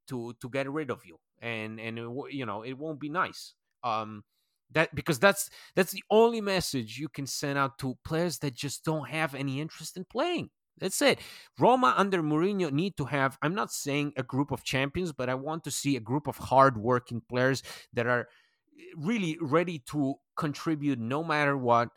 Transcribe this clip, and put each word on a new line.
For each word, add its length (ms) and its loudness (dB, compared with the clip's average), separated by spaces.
to, 320 -6
to 80 -10
get 220 -4
rid 200 -4
of 140 -8
you, 120 -20
and, 380 -6
and 180 -6
it 60 -6
w-, 300 -8
you 120 -6
know, 180 -6
it 140 -10
won't 220 -8
be 100 -8
nice. 460 -4
Um, 400 -4
that, 220 2
because 260 -2
that's, 300 4
that's 160 2
the 180 -12
only 300 6
message 580 0
you 120 -6
can 160 -8
send 320 -4
out 220 0
to 260 -4
players 340 -2
that 140 -2
just 300 -8
don't 260 -2
have 260 -2
any 240 -2
interest 380 -10
in 80 -10
playing. 440 -2
That's 240 -2
it. 160 6
Roma 360 6
under 280 2
Mourinho 480 2
need 260 0
to 80 -2
have, 380 0
I'm 100 0
not 180 -2
saying 460 -2
a 60 -2
group 280 -2
of 120 -4
champions, 480 -2
but 180 -4
I 60 0
want 300 -6
to 60 -6
see 240 0
a 40 -2
group 260 -2
of 120 -4
hard-working 920 4
players 320 2
that 140 0
are 200 0
really 420 0
ready 520 0
to 240 0
contribute 640 -2
no 260 -2
matter 320 2
what, 420 4